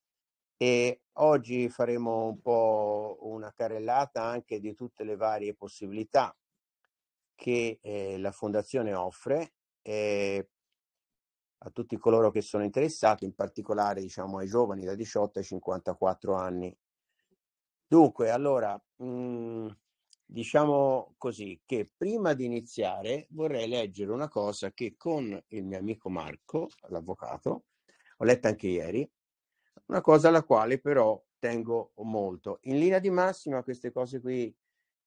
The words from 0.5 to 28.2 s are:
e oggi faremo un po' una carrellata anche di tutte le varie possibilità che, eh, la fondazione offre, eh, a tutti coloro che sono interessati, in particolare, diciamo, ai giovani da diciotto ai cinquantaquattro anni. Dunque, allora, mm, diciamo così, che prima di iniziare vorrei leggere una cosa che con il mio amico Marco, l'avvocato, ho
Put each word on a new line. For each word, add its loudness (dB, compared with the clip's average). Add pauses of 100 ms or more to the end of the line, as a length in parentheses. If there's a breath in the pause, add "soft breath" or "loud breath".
e 2 (100)
oggi 2
faremo -2
un -8
po' 0
una -12
carrellata -2
anche -4
di -8
tutte -12
le -6
varie -2
possibilità -2 (1000)
che, 0
eh, -6
la -4
fondazione -2
offre, -4 (280)
eh, -2 (1120)
a -16
tutti -6
coloro 6
che -2
sono -2
interessati, 2
in -8
particolare, -2
diciamo, -8
ai -6
giovani 0
da -6
diciotto -4
ai -6
cinquantaquattro -2
anni. -6 (1120)
Dunque, 6
allora, 0 (220)
mm, -6 (580)
diciamo 2
così, -8
che -4
prima 0
di -4
iniziare -4
vorrei -4
leggere -4
una -4
cosa -4
che -8
con -4 (100)
il -10
mio -8
amico -8
Marco, -6 (200)
l'avvocato, -6 (520 soft breath)
ho -6